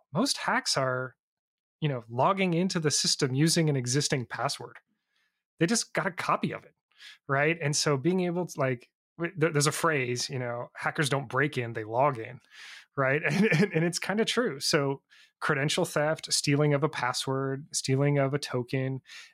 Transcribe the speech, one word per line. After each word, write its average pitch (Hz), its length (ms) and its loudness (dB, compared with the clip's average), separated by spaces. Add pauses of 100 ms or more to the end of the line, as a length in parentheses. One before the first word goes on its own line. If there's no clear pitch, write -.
(140)
Most 254 240 0
hacks - 380 -2
are, 127 400 -2 (640)
you 156 100 0
know, 120 180 -6
logging 175 460 2
into 180 260 0
the 151 100 0
system - 440 0
using 160 340 4
an 143 80 2
existing 127 480 0
password. 120 540 -6 (840)
They 165 60 4
just 226 260 0
got 156 140 0
a 190 40 -2
copy - 420 -2
of 98 120 -10
it, - 100 -20 (540)
right? 147 320 2
And 147 160 0
so 147 220 2
being 180 220 2
able 175 260 0
to, - 120 -14
like, 131 300 -2 (300)
w-, 165 180 -6
there, 160 140 2
there's 147 160 2
a 147 60 2
phrase, 127 580 0
you 139 80 -4
know, 120 360 -6
"Hackers 147 360 -2
don't 139 180 -2
break 135 300 0
in, 117 160 -4
they 113 100 -6
log 127 340 2
in," 120 220 -12 (560)
right? 139 260 2
<laughs> 170 40 0
And, 190 260 4
and, 180 220 4
and 160 100 2
it's 175 140 0
kinda 208 260 0
true. 196 360 -2
So 139 420 0 (380)
credential 156 440 0
theft, 156 480 -2
stealing 147 400 2
of 139 100 2
a 151 60 2
password, 135 840 -4
stealing 143 460 2
of 135 140 2
a 143 60 -2
token, 131 640 -4 (320)